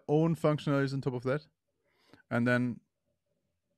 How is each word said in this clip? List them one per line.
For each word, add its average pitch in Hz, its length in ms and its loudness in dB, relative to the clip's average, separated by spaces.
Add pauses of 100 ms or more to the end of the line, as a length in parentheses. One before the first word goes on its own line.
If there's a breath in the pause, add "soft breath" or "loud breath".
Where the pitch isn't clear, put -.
own 156 280 2
functionalities 143 580 0
on 135 80 -4
top 131 120 -4
of 123 100 -8
that, 131 220 -4 (840 soft breath)
and 120 160 0
then 123 320 0 (1000)